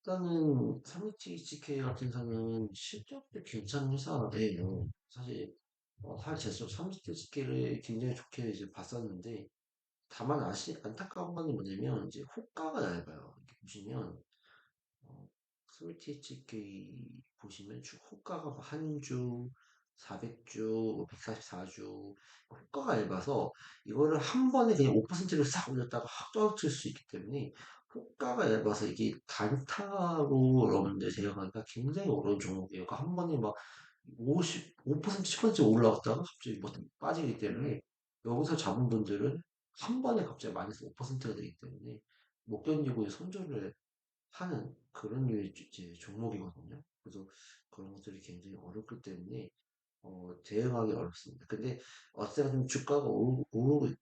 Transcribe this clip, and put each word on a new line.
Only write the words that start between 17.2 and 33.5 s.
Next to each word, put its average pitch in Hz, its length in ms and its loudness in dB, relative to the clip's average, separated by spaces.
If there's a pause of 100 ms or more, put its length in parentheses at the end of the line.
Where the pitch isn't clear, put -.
보시면 101 440 -14
주, - 140 -16
호가가 160 540 -10
뭐 127 100 -10
한 151 400 -4
주, 123 480 -2 (480)
사백 - 480 -12
주, 110 180 -6 (340)
뭐 - 100 -4
백사십사 - 580 -10
주, 101 500 -12 (340)
호가가 196 520 -2
얇아서 92 500 0 (340)
이거를 151 340 6
한 254 320 4
번에 233 240 8
그냥 135 200 8
오 110 100 8
퍼센트를 175 400 4
싹 135 240 -2
올렸다가 127 380 -2
확 - 260 -10
떨어뜨릴 214 380 4
수 - 180 -4
있기 - 180 -10
때문에 131 460 -6 (400)
호가가 127 600 2
얇아서 104 340 4
이게 107 400 0
단타로 139 1400 6
여러분들 98 440 4
제가 98 240 0
보니까 98 320 -4
굉장히 156 420 0
어려운 101 300 4
종목이에요. 92 460 -4
그러니까 - 100 -6 (100)
한 175 100 0
번에 170 220 0
막 107 160 0 (640)